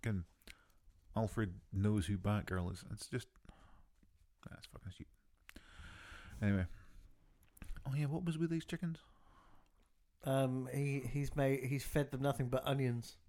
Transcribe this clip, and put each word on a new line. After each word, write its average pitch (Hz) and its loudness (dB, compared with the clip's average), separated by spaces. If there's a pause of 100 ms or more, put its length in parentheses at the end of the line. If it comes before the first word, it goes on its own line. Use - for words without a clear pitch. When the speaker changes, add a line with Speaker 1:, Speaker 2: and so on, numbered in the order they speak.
Speaker 1:
can, 98 0 (920)
Alfred 107 0 (200)
knows 101 4
who 101 2
Batgirl 92 0
is. 90 -10
It's - -8
just, 127 -4 (1200)
that's - -16
fucking - -14
stupid. - -16 (1300)
Anyway. 98 4 (1200)
Oh 135 -2
yeah, 147 2
what 156 0
was 165 0
with 160 2
these 165 -2
chickens? 165 -4 (1300)
Speaker 2:
Um, 131 2
he, 139 0 (100)
he's 143 0
made, 135 4
he's 131 0
fed 143 2
them 131 -2
nothing 135 2
but 127 2
onions. 127 2 (120)